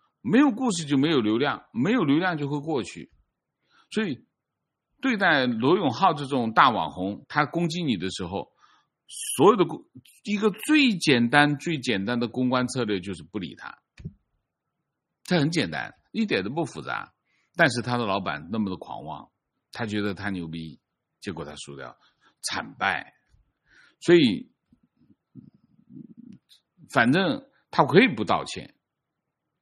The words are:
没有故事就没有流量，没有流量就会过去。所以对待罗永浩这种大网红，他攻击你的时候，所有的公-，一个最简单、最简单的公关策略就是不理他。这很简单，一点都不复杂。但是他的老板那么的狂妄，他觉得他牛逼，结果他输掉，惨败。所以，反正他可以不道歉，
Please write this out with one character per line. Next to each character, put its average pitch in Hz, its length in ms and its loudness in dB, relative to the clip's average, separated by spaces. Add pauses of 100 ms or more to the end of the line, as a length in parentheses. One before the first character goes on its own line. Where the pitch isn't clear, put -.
(220)
没 175 160 4
有 285 120 6
故 247 200 -2
事 170 140 -4
就 143 120 0
没 143 140 4
有 147 100 4
流 107 160 2
量， 131 360 -2
没 147 200 0
有 247 120 2
流 143 140 2
量 175 200 -2
就 143 100 -4
会 143 120 -4
过 147 220 -4
去。 - 280 -12 (800)
所 214 160 -2
以 131 180 -6 (760)
对 254 160 0
待 160 300 4
罗 123 300 2
永 170 140 2
浩 165 240 2
这 143 120 -6
种 123 260 -2
大 143 180 6
网 85 200 -2
红， 95 380 -8
他 151 160 0
攻 170 240 -2
击 175 140 -6
你 131 140 0
的 90 140 -4
时 92 140 -8
候， 87 280 -8 (840)
所 170 140 6
有 247 60 4
的 180 80 4
公-， - 200 -10 (400)
一 208 140 -4
个 208 120 2
最 277 460 2
简 120 320 2
单、 147 300 4
最 160 200 -4
简 113 260 -2
单 120 140 -2
的 117 100 -2
公 127 200 -2
关 127 200 0
策 123 160 -4
略 104 160 -2
就 98 140 -10
是 80 80 -14
不 85 160 -12
理 87 180 -10
他。 - 200 -16 (1500)
这 180 160 2
很 143 100 2
简 135 200 -2
单， 64 240 -8 (180)
一 220 140 -2
点 101 180 -2
都 101 60 -6
不 156 140 -4
复 78 180 -10
杂。 58 300 -10 (440)
但 160 140 4
是 117 120 -4
他 123 140 -4
的 120 100 -2
老 98 140 -2
板 78 320 -8
那 113 60 -4
么 101 120 -2
的 92 60 -8
狂 64 280 -14
妄， 76 260 -14 (420)
他 120 140 -6
觉 104 140 -2
得 101 140 -2
他 98 160 -8
牛 90 160 -6
逼， 80 320 -12 (420)
结 101 120 -10
果 78 120 -10
他 73 120 -14
输 71 200 -16
掉， 64 200 -16 (460)
惨 - 320 -8
败。 95 400 -4 (840)
所 175 140 6
以， 117 360 4 (2500)
反 123 220 4
正 175 360 0 (220)
他 160 140 4
可 151 180 6
以 262 60 6
不 135 160 -4
道 80 200 0
歉， - 300 -14 (880)